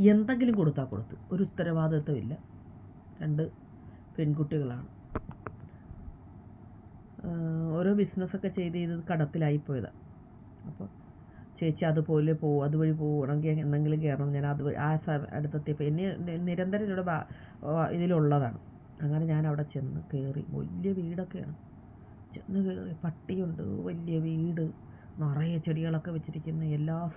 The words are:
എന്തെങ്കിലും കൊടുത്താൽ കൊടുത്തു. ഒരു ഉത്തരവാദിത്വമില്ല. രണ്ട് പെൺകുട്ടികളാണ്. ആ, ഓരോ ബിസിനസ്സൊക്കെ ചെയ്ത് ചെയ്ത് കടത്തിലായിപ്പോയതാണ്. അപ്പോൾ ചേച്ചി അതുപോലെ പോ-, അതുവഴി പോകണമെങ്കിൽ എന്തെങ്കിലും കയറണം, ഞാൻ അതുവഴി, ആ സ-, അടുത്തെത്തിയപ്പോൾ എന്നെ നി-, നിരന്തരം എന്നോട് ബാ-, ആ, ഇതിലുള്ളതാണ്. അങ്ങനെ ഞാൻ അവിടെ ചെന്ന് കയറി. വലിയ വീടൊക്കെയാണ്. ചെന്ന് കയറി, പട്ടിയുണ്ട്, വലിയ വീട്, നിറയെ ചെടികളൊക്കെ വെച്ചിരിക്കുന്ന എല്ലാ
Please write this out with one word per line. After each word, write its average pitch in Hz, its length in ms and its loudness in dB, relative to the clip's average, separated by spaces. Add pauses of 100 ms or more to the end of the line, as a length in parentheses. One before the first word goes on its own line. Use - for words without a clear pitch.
(100)
എന്തെങ്കിലും 233 460 6
കൊടുത്താൽ 151 300 4
കൊടുത്തു. 107 300 -6 (160)
ഒരു 190 120 4
ഉത്തരവാദിത്വമില്ല. 160 960 0 (840)
രണ്ട് 151 300 0 (640)
പെൺകുട്ടികളാണ്. 147 720 0 (2500)
ആ, 170 40 -4 (480)
ഓരോ 190 160 6
ബിസിനസ്സൊക്കെ 190 540 0
ചെയ്ത് 180 260 -2
ചെയ്ത് 170 380 -2
കടത്തിലായിപ്പോയതാണ്. 147 840 0 (720)
അപ്പോൾ - 200 -10 (720)
ചേച്ചി 160 260 2
അതുപോലെ 156 480 4
പോ-, 147 300 2
അതുവഴി 156 280 4
പോകണമെങ്കിൽ 151 580 2
എന്തെങ്കിലും 151 520 2
കയറണം, 143 300 0
ഞാൻ 143 140 0
അതുവഴി, 143 300 0
ആ 156 220 2
സ-, 160 120 -4
അടുത്തെത്തിയപ്പോൾ 147 760 -2
എന്നെ 165 320 0
നി-, 175 260 -4
നിരന്തരം 185 420 0
എന്നോട് 190 180 0
ബാ-, 175 260 0 (380)
ആ, 160 240 4
ഇതിലുള്ളതാണ്. 151 680 4 (440)
അങ്ങനെ 156 240 2
ഞാൻ 156 220 2
അവിടെ 147 160 0
ചെന്ന് 139 360 -4 (140)
കയറി. 139 360 -2
വലിയ 175 420 -2
വീടൊക്കെയാണ്. 175 640 -4 (800)
ചെന്ന് 190 260 -2
കയറി, 185 440 -2
പട്ടിയുണ്ട്, 165 600 -2
വലിയ 170 560 -2
വീട്, 160 500 0 (520)
നിറയെ 151 360 2
ചെടികളൊക്കെ 160 540 0
വെച്ചിരിക്കുന്ന 156 540 -4
എല്ലാ 156 520 0